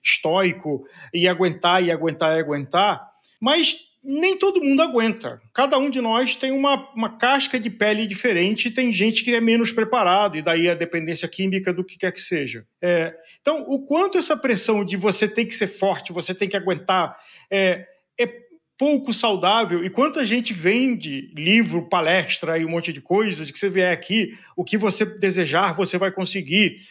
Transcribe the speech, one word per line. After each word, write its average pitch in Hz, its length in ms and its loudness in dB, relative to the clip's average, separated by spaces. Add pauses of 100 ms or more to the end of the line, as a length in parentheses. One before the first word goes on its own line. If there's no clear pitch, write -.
estoico, 165 800 0 (300)
e 175 140 2
aguentar, 180 560 2
e 175 80 2
aguentar, 160 460 0
e - 20 2
aguentar. 147 640 0 (400)
Mas 294 340 2 (280)
nem 320 340 0
todo 381 260 2
mundo 277 180 4
aguenta. 226 600 -2 (120)
Cada 269 240 2
um 277 120 0
de 262 100 -4
nós 240 360 0
tem 262 160 -2
uma, 269 420 0
uma 220 240 -6
casca 262 420 0
de 226 100 -6
pele 214 380 0
diferente, 196 600 0
e 233 40 -6
tem 247 200 0
gente 220 320 0
que 240 120 0
é 233 60 2
menos 226 300 4
preparado, 208 680 2
e 156 40 -6
daí 165 280 2
a 170 60 2
dependência 165 520 -4
química 190 460 -2
do 175 100 -4
que - 140 -20
quer 185 140 -2
que - 100 -8
seja. 131 440 -6 (160)
É, 170 320 0 (280)
então, 285 260 -2
o 269 180 -2
quanto 370 320 2
essa 311 200 0
pressão 214 480 0
de 175 100 -6
você 202 320 2
tem 226 180 -2
que 226 100 -6
ser 196 120 0
forte, 190 460 -4
você 180 220 -4
tem 196 120 -4
que 196 80 -4
aguentar, 180 640 -2 (340)
é, 190 360 0 (320)
é 240 260 -4 (320)
pouco 269 360 2
saudável, 190 720 2
e 185 60 -4
quanto 294 300 0
a 254 60 0
gente 233 280 -2
vende 175 800 -2
livro, 170 540 0
palestra 165 680 0
e 160 60 -2
um 160 40 -4
monte 165 240 -4
de 143 80 -14
coisa, 185 440 0
de 139 80 -10
que - 40 -8
você 202 120 -2
vier 180 220 2
aqui, 190 380 -2 (260)
o 175 100 -2
que - 120 -2
você 202 280 0
desejar, 175 680 0
você 180 240 0
vai 190 140 -2
conseguir, 190 640 0 (140)